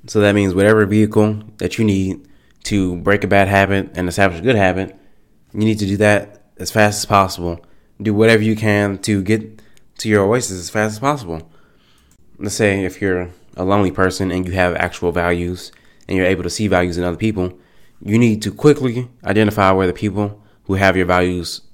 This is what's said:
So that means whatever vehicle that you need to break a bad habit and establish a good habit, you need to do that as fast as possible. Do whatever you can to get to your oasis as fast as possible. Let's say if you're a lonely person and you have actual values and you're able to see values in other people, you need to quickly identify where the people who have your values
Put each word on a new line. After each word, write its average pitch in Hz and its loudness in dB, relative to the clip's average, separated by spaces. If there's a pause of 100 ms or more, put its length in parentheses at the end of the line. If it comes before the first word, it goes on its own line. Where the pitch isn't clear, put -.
So - -2
that 104 4
means 98 0
whatever 104 4
vehicle 107 0 (140)
that - -6
you 113 0
need 95 -2 (360)
to 92 -2
break 101 0
a 101 -4
bad 98 4
habit 98 2
and 90 -4
establish 90 2
a 82 -10
good 127 2
habit, 95 0 (560)
you 101 -8
need 107 0
to 101 -2
do 98 -2
that 104 0 (120)
as - -10
fast 104 2
as - -8
possible. 92 0 (380)
Do 104 0
whatever 110 4
you 107 0
can 104 0
to 101 -2
get 107 -4 (380)
to - -8
your 104 4
oasis 101 -2
as 87 -12
fast 107 -2
as 107 -12
possible. 110 -6 (880)
Let's 101 -8
say 98 2
if - -8
you're 90 -2 (280)
a 90 -4
lonely 98 2
person 92 0
and 90 -4
you 90 -6
have 90 0
actual 87 -2
values 87 -4 (380)
and 98 -2
you're 92 2
able 90 0
to 87 -6
see 107 -4
values 90 0
in 87 -4
other 87 -6
people, 95 -4 (440)
you 104 0
need 113 2
to 101 -6
quickly 127 0 (140)
identify 101 2
where 95 2
the 90 0
people 104 -6 (220)
who 95 -2
have 95 2
your 92 2
values 90 -2 (140)